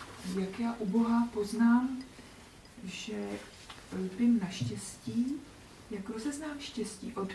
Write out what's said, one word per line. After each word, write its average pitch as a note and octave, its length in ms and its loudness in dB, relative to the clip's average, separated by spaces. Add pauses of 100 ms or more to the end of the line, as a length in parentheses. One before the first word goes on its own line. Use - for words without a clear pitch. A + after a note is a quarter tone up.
(400)
Jak F#3+ 200 -2
já A#3 140 2
u A3+ 120 -4
Boha A#3 480 4
poznám, A#3 680 4 (800)
že G3+ 460 -6 (760)
lpím A#3 340 4
na F#3 100 -2
štěstí? A#3+ 840 -2 (560)
Jak G3+ 180 -6
rozeznám C#4+ 500 -6
štěstí - 540 -8
od F#3+ 220 -4